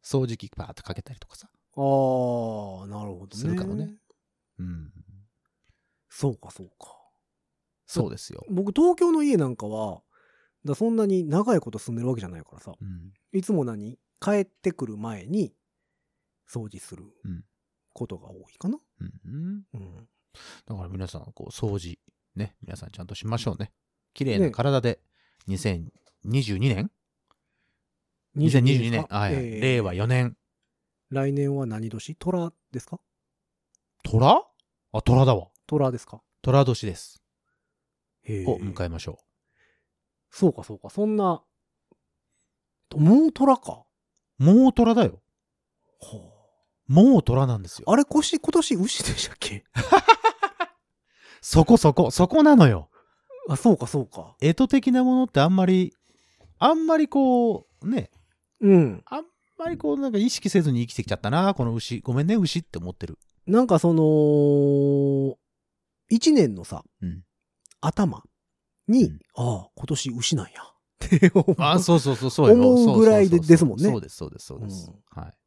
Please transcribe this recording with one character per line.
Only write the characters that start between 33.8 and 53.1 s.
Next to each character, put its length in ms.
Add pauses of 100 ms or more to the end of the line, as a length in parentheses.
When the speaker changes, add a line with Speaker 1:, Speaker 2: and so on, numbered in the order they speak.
Speaker 1:
寅？ 400 (480)
あ、 100
寅 220
だ 120
わ。 120 (180)
Speaker 2:
寅 240
で 80
す 80
か？ 160 (200)
Speaker 1:
寅 220
年 220
で 80
す。 280 (1040)
Speaker 2:
へ 200
ー。 60
Speaker 1:
を 80
迎 260
え 40
ま 100
し 100
ょ 40
う。 40 (1120)
Speaker 2:
そ 180
う 40
か 120
そ 100
う 40
か。 120
そ 160
ん 100
な、 260 (1500)
も 320
う 60
寅 240
か。 280 (540)
Speaker 1:
も 300
う 40
寅 220
だ 100
よ。 180 (800)
Speaker 2:
は 340
あ。 40 (480)
Speaker 1:
も 320
う 40
寅 240
な 120
ん 40
で 60
す 140
よ。 80
Speaker 2:
あ 60
れ、 80
こ 180
し-、 180
今 120
年 240
牛 280
で 140
し 100
た 60
っ 40
け？ 260 (840)
Speaker 1:
<laughs> 920
そ 240
こ 120
そ 180
こ、 160
そ 180
こ 140
な 140
の 120
よ。 220 (580)